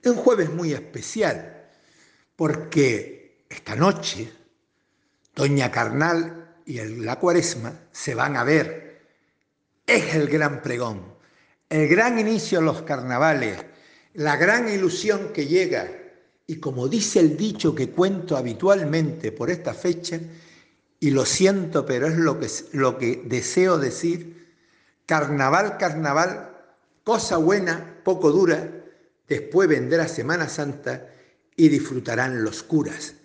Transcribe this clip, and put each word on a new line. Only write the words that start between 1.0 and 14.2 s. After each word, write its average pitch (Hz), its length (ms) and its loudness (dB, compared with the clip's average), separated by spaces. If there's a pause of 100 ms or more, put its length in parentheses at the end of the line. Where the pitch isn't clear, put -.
porque - 1120 -2
esta - 260 -14
noche 160 560 -2 (1040)
Doña 139 360 2
Carnal 156 880 -2 (100)
y 127 100 -10
el, 110 300 -8
la 127 120 -4
Cuaresma 165 540 0 (180)
se - 240 -8
van 135 220 -2
a 120 80 0
ver. - 560 0 (840)
Es 160 280 2
el 147 140 2
gran 143 320 0
pregón, 113 540 -6 (560)
el 156 180 2
gran 226 300 4
inicio 214 400 0
de 160 80 4
los 156 160 0
carnavales, 127 760 0 (560)
la 147 240 0